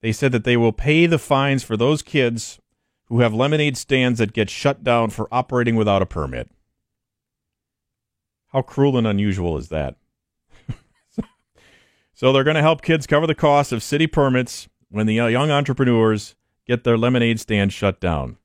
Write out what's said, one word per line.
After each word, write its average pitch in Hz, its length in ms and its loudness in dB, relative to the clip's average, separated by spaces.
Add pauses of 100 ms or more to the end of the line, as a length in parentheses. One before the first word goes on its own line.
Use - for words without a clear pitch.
They 113 120 -4
said 135 180 0
that 120 140 -2
they 120 100 2
will 117 160 4
pay 156 340 2
the 165 140 2
fines 139 440 0
for 113 120 -4
those 135 260 0
kids 120 600 -4 (440)
who 117 140 -2
have 113 140 4
lemonade 143 420 0
stands 123 440 0
that 110 120 0
get 107 180 -2
shut - 340 -4
down 117 260 2
for - 220 -8
operating 120 440 0
without 104 260 2
a 95 40 0
permit. 64 440 -8 (2000)
How 135 80 0
cruel 139 360 0
and 117 80 0
unusual 95 520 -2
is - 120 -10
that? 73 280 -6 (720)
<laughs> - 80 -10 (1400)
So 127 180 0
they're 135 120 2
gonna 156 180 2
help 156 200 2
kids 160 240 0
cover 151 220 2
the 156 80 0
cost 147 360 2
of 117 120 -4
city 151 240 0
permits 127 640 -2 (200)
when 107 160 -4
the, 110 140 0
uh, 117 80 0
young 135 240 0
entrepreneurs 120 840 0 (300)
get 123 180 -2
their 117 140 2
lemonade 117 420 0
stand 98 340 0
shut 98 260 -2
down. 76 460 -4